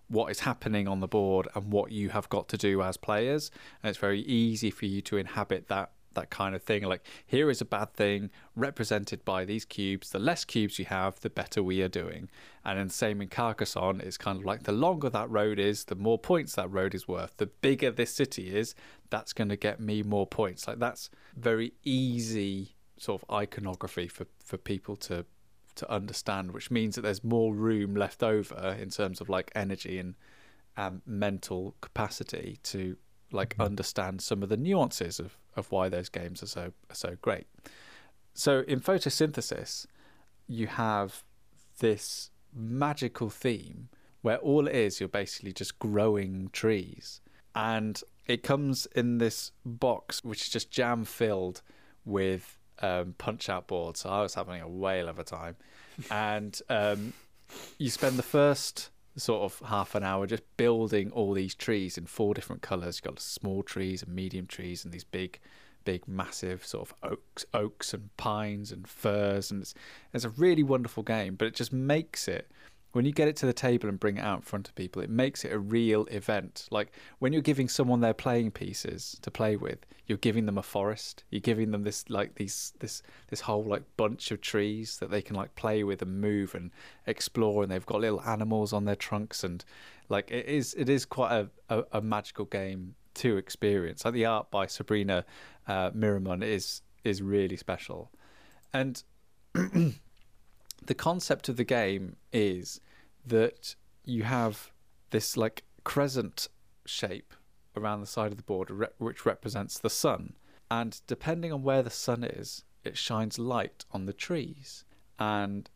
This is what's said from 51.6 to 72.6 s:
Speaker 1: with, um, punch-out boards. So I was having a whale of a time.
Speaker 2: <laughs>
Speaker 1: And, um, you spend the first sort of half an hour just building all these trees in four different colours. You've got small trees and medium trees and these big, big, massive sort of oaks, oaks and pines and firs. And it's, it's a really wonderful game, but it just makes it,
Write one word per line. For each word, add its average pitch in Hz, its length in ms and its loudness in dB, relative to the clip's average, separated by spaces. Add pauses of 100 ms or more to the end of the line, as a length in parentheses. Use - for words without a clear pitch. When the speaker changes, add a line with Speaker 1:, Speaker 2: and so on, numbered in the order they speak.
Speaker 1:
with, 95 520 0 (220)
um, 90 400 0
punch-out 92 480 -4
boards. 85 340 -4
So 95 100 -6
I 101 120 4
was 98 120 -2
having 90 260 -6
a 82 80 -10
whale 92 400 0
of 85 100 -8
a 85 60 -8
time. 85 360 -10
Speaker 2:
<laughs> - 500 -16
Speaker 1:
And, 107 480 -2 (120)
um, 104 420 2 (640)
you 135 120 0
spend 131 260 2
the 123 60 2
first - 680 4 (260)
sort 110 260 2
of 101 260 -4
half 101 260 0
an 104 80 0
hour 95 240 0
just 110 160 -2 (140)
building 110 560 4
all 101 220 2
these 95 200 0
trees 98 440 -2
in 85 80 -8
four 104 260 2
different 95 300 -8
colours. 87 340 -4
You've - 160 -8
got - 80 -14
small 98 420 -4
trees 95 400 -4
and 87 120 -8
medium 92 320 -6
trees 87 380 -10
and 87 100 -12
these 87 100 -12
big, 92 340 -6 (460)
big, 90 240 -2
massive 92 560 -6
sort - 240 -8
of - 220 -10
oaks, - 420 -8
oaks 107 400 -2
and 104 240 -10
pines 104 560 -2
and 98 160 -12
firs. 101 640 0
And 101 120 -6
it's, - 120 -12 (400)
it's 123 100 -2
a 113 60 -4
really 156 320 6
wonderful 127 400 2
game, 104 320 0
but 110 120 0
it 113 80 -4
just - 200 -4
makes 143 520 0
it, - 240 -4 (420)